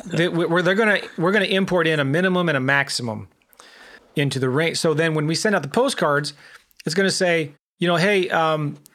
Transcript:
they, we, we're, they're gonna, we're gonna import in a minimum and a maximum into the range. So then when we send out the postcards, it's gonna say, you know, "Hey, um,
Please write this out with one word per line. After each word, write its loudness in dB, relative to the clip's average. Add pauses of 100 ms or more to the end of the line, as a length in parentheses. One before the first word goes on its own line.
they, 0
we, -2
we're, 2
they're 2
gonna, 2 (160)
we're 0
gonna 2
import 0
in 2
a 0
minimum 0
and 0
a 0
maximum -2 (880)
into -2
the 0
range. 0
So 0
then 0
when -2
we -2
send 0
out 0
the -10
postcards, 0 (520)
it's -4
gonna 2
say, 0 (280)
you 0
know, 2
"Hey, 2
um, 0 (180)